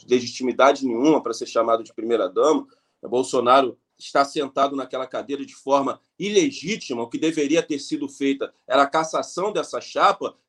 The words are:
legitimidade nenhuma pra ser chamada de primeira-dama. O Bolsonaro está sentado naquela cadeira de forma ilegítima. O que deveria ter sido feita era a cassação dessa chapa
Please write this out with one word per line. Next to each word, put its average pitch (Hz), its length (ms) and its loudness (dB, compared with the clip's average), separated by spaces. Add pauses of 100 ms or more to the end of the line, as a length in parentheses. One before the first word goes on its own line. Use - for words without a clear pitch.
legitimidade 127 800 2
nenhuma 127 360 2
pra 113 120 -6
ser 120 140 -8
chamada 113 360 0
de - 100 -20
primeira-dama. 113 720 0 (360)
O - 80 -14
Bolsonaro 127 680 2 (200)
está - 260 0
sentado 139 500 -2
naquela 131 320 -6
cadeira 135 400 -8
de - 80 -20
forma 135 460 0 (180)
ilegítima. 165 840 -2
O 117 60 -8
que 147 80 -10
deveria 156 440 0
ter 151 180 -6
sido 143 280 -8
feita 139 460 -4 (120)
era 139 180 2
a 139 40 2
cassação 160 640 -2
dessa 147 300 -6
chapa 160 560 0 (120)